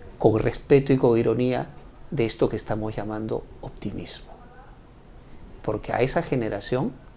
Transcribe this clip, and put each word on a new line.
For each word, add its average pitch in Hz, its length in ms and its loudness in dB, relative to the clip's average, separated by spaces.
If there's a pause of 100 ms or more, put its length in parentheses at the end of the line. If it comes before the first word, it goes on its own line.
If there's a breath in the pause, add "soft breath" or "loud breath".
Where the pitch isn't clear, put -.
(200)
con 110 180 6
respeto 139 540 4
y 131 60 6
con 120 200 6
ironía 123 520 2 (420)
de 117 140 0
esto 113 240 0
que 110 80 -2
estamos 107 360 -4
llamando 107 520 -4 (160)
optimismo. - 680 -10 (1300)
Porque - 320 -4
a 107 80 0
esa 135 200 2
generación 127 680 -2 (260)